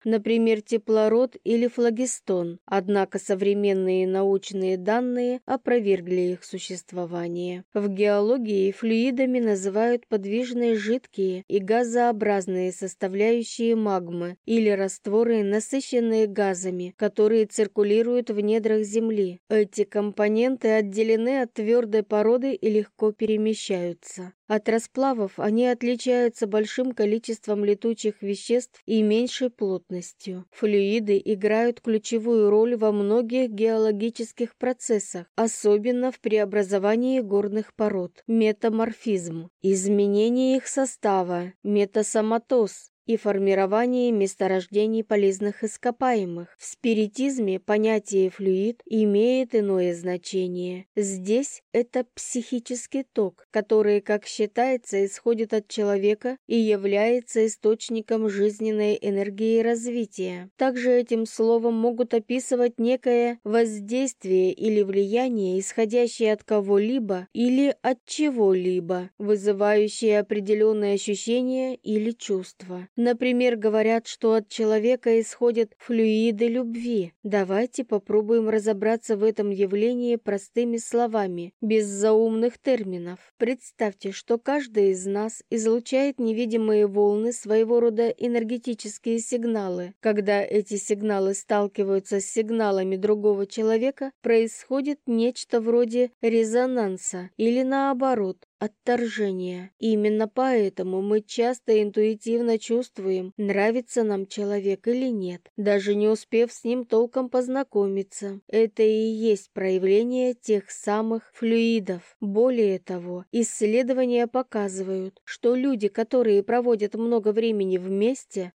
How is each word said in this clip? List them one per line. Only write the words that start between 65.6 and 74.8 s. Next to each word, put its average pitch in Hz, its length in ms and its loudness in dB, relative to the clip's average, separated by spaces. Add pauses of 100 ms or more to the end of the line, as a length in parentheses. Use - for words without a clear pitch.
от 208 100 -6
кого-либо 202 880 0
или 254 480 2
от 254 240 0
чего-либо, 185 1120 0
вызывающее 208 1000 2
определённые 208 760 0
ощущения 254 800 -2
или 214 380 -2
чувства. 185 760 -8 (140)
Например, 247 540 2
говорят, 220 520 0
что - 260 0
от 220 160 0
человека 226 720 2